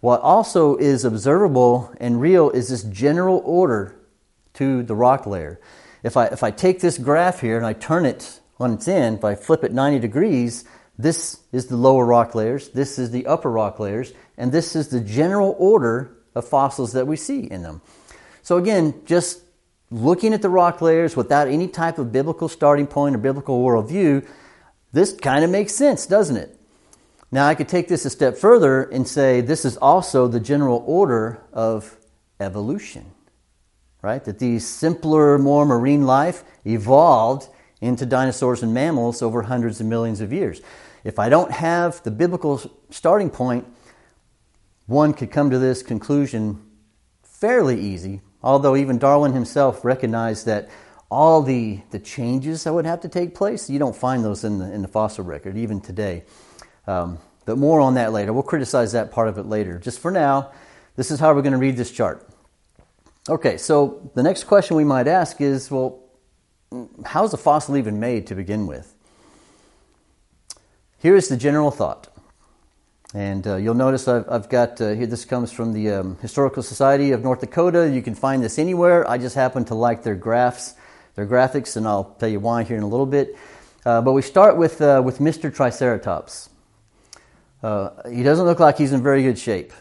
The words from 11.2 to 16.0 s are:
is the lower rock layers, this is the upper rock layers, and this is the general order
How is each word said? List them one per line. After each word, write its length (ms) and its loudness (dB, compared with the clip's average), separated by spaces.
is 140 -4
the 100 -6
lower 260 6
rock 320 4
layers, 360 -2
this 280 -4
is 120 -6
the 160 -6
upper 220 -2
rock 300 -2
layers, 320 -6
and 140 -4
this 240 -2
is 140 -4
the 100 -4
general 580 0
order 600 2